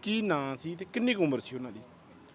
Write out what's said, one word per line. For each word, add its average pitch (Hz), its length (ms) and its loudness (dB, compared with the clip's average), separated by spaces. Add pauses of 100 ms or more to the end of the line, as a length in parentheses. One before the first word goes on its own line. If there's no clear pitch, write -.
ਕੀ 214 200 0
ਨਾਂ 143 340 2
ਸੀ 165 200 -8
ਤੇ 185 180 -10
ਕਿੰਨੀ 247 200 4
ਕੁ 196 100 2
ਉਮਰ 135 160 4
ਸੀ - 160 -8
ਉਹਨਾਂ 123 160 -8
ਦੀ? 101 80 -14 (560)